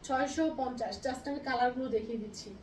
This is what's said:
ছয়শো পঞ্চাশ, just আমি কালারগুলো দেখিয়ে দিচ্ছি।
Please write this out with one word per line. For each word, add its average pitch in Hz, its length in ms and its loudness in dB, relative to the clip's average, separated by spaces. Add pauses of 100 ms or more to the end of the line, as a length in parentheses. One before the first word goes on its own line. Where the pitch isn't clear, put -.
ছয়শো 277 380 2 (160)
পঞ্চাশ, 233 340 0 (100)
just - 260 -2
আমি 285 180 -2
কালারগুলো 247 480 2
দেখিয়ে 220 260 0
দিচ্ছি। 208 260 -10 (140)